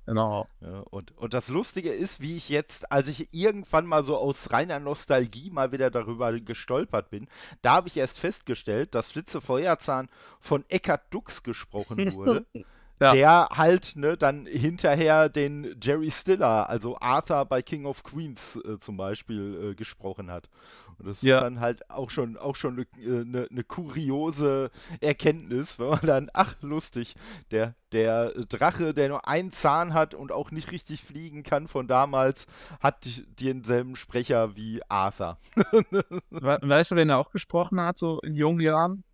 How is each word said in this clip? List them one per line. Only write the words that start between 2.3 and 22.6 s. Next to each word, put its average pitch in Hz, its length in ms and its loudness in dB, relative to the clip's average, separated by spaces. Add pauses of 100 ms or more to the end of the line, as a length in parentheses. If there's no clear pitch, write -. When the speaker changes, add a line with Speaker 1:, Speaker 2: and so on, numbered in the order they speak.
Speaker 2:
ich - 120 -14
jetzt, - 420 -4
als 139 180 2
ich 147 220 -10
irgendwann 175 540 2
mal 156 200 2
so 143 120 0
aus 135 340 -4
reiner 147 280 0
Nostalgie 143 720 -2
mal 135 220 -2
wieder 131 180 2
darüber 117 480 -2
gestolpert 120 720 -4
bin, 104 160 -12 (340)
da 123 140 6
hab 180 100 4
ich 165 120 -8
erst 131 200 -2
festgestellt, 127 760 -4
dass 113 160 -2
Flitze 156 300 -10
Feuerzahn 139 680 -2 (300)
von 143 300 0
Eckhard - 440 -2
Dux - 300 -10
gesprochen 104 540 -8
Speaker 1:
<laughs> 196 160 0
Speaker 2:
wurde. 214 320 0 (560)
Speaker 1:
Ja. 135 100 8
Speaker 2:
Der 151 400 8
halt, 165 460 4
ne, 151 180 0
dann 143 300 0
hinterher 156 840 4
den 147 540 -4
Jerry 156 300 0
Stiller, 131 580 2
also 117 320 -4
Arthur 139 440 2
bei 131 160 0
King 143 240 -8
of 139 180 -8
Queens, 143 600 -12
äh, 104 160 -8
zum 107 180 -12
Beispiel, 101 720 -6
äh, 92 40 -8
gesprochen 95 560 -12
hat. 87 160 -12 (520)
Und 92 80 -14
das 101 140 -10
Speaker 1:
Ja. 131 160 6
Speaker 2:
ist 127 40 4
dann 123 180 -4
halt 117 300 -4
auch 127 220 -8
schon, 117 260 -4
auch 139 180 -6
schon 127 200 -6